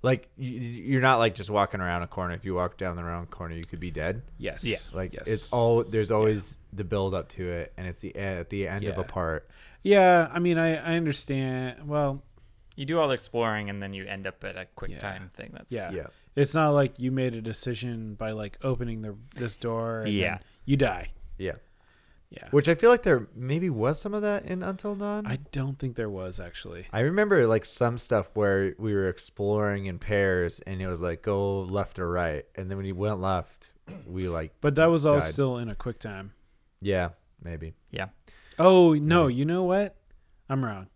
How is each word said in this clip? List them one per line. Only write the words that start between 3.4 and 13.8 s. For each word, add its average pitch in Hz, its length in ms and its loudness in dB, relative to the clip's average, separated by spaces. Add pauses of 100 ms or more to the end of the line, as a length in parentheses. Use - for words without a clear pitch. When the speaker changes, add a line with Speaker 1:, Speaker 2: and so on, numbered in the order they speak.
Speaker 1:
you 82 80 -8
could 82 160 -12
be 87 120 -6
dead. 85 300 -4 (160)
Speaker 2:
Yes. - 260 -8
Speaker 3:
Yeah. 110 120 0 (160)
Speaker 1:
Like, 92 220 -6
Speaker 2:
Yes. - 140 -12
Speaker 1:
it's - 240 -2
all, 117 320 4
there's 107 260 -2
Speaker 2:
Yeah. 113 60 4
Speaker 1:
always 107 400 2 (160)
the 101 120 -6
build 95 300 0
up 87 160 -6
to 90 180 -8
it, 85 280 -6
and 92 100 -10
it's 87 140 -10
the, - 160 -12
at 95 340 -6
the 98 180 -4
end 101 160 -6
of 101 140 -4
a - 20 -4
Speaker 2:
Yeah. 90 60 -4
Speaker 1:
part. 80 420 -4 (340)
Speaker 2:
Yeah, 185 500 8
I 156 80 -4
mean, 175 180 2
I, 165 180 2
I 165 200 -2
understand. 135 920 -4
Well, 143 340 0 (540)
Speaker 3:
You 139 80 -8
do 160 160 0
all 151 80 4
the 131 60 2
exploring, 110 560 -2
and 101 120 -8